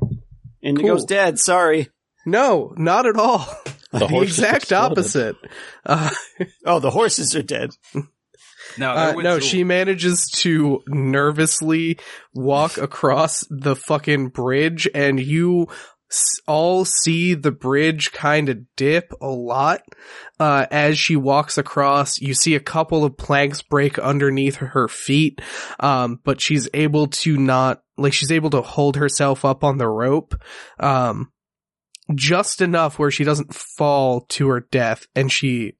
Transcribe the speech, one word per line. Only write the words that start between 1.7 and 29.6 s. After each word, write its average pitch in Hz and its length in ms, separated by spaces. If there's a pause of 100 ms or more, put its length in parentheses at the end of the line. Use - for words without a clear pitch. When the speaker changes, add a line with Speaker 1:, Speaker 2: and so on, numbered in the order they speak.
Speaker 2:
No, 202 520
not 180 300
at 220 100
all. 220 300
<laughs> - 180 (280)
Speaker 3:
The 120 80
Speaker 2:
The 101 60
Speaker 3:
horses 165 320
Speaker 2:
exact 233 260
Speaker 3:
exploded. 208 280
Speaker 2:
opposite. 143 440 (500)
Uh, 156 240 (280)
<laughs> - 280
Speaker 1:
Oh, 170 120
the 135 120
horses 185 460
are 143 60
dead. 123 280 (1080)
Speaker 4:
No, 131 120
Speaker 2:
uh, 156 180
Speaker 4:
they're 156 80
with 170 80
Speaker 2:
no, 175 140
Speaker 4:
Zool. 131 40
Speaker 2:
she 180 220
manages 180 720
to 151 520
nervously 151 1080 (360)
walk 139 440
across 143 720
the 139 260
fucking 147 520
bridge, 143 640
and 143 240
you 165 500 (420)
s-, - 360
all 175 380
see 170 480
the 151 200
bridge 151 600
kinda 147 440 (200)
dip 160 340 (120)
a 135 60
lot. 131 520 (580)
Uh, 143 320
as 147 280
she 160 180
walks 139 400
across, 139 640
you 135 140
see 156 200
a 143 60
couple 160 460
of 135 100
planks 143 460
break 143 360
underneath 139 580
her 127 300
feet, 143 540 (400)
um, 127 440
but 135 180
she's 139 320
able 151 320
to 147 320
not, 131 420 (160)
like, 139 160
she's 139 180
able 160 200
to 139 100
hold 143 360
herself 143 500
up 135 180